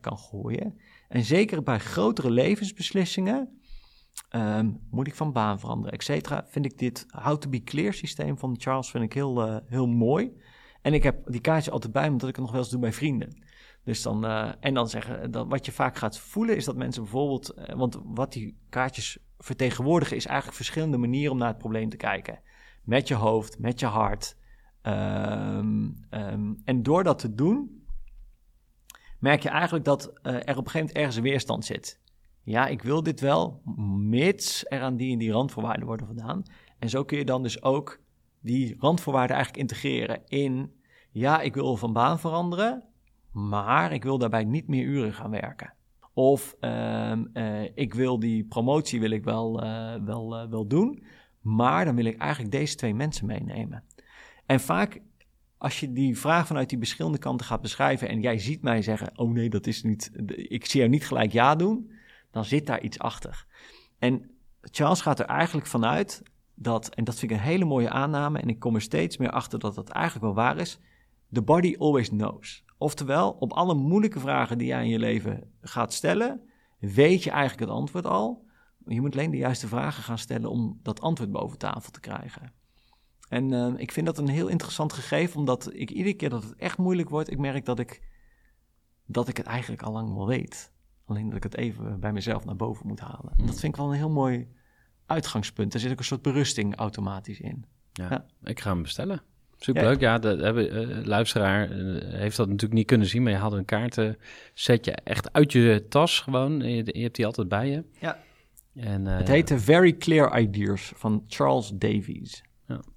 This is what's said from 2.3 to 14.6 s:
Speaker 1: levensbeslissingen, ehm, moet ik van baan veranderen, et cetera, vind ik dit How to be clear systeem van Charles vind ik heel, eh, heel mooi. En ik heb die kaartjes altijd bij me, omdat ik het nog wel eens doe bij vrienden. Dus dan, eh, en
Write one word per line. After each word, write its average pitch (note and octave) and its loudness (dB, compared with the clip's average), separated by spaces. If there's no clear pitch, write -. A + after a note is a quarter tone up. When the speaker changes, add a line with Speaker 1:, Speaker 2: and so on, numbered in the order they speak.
Speaker 1:
levensbeslissingen, F#3+ 0
ehm, A2 0
moet C3+ -2
ik C#3 -8
van D3+ -2
baan G#2+ 0
veranderen, A#2 -6
et - -10
cetera, - -4
vind D3 -2
ik - -8
dit B2 -4
How C#3+ -2
to D3 -8
be B2+ -4
clear F#3 -2
systeem D3 -6
van B2+ -4
Charles C3 -2
vind A#2+ -2
ik A2 -4
heel, C3 0
eh, A2 -4
heel B2+ 0
mooi. B2 4
En C#3+ 2
ik D3+ 6
heb - 2
die A#2+ -2
kaartjes D#3+ 2
altijd A2+ -4
bij C#3+ 2
me, D3+ 2
omdat C3 0
ik B2+ -6
het C3+ -6
nog A2+ -6
wel B2+ 0
eens A#2 -6
doe B2+ -2
bij A#2 0
vrienden. C3+ -2
Dus A2+ -2
dan, A2 -2
eh, A2 -2
en C#3 0